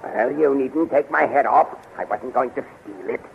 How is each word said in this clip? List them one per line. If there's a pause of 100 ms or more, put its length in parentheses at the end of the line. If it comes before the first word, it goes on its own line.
Well,
you
needn't
take
my
head
off. (300)
I
wasn't
going
to (160)
steal
it. (140)